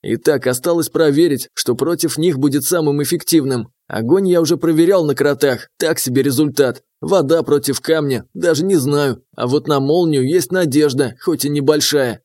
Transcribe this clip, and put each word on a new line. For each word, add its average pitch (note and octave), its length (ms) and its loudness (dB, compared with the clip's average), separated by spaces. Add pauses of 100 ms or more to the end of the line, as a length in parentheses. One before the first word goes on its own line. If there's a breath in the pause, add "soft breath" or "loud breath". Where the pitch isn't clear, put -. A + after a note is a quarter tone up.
Итак, B2 440 0
осталось D#3+ 420 -2
проверить, D3+ 640 0
что - 220 -2
против D#3 420 -2
них D#3 220 0
будет C#3 240 0
самым D3 400 -2
эффективным. C3+ 680 -2 (180)
Огонь D#3 400 0
я F3 140 4
уже D#3+ 160 0
проверял E3 480 2
на C#3+ 80 0
кротах, C#3 540 0 (100)
так D#3+ 220 -2
себе C3 240 0
результат. C#3 580 0 (200)
Вода D#3+ 420 0
против C#3+ 380 -2
камня, C#3+ 520 -2
даже E3+ 300 0
не G3 140 2
знаю. C#3+ 460 0 (120)
А B2 120 -6
вот C#3 200 -2
на C#3+ 120 0
молнию D3 480 2
есть E3+ 240 -2
надежда, C#3+ 680 0
хоть D3+ 240 -2
и D3 40 -2
небольшая. D3 760 0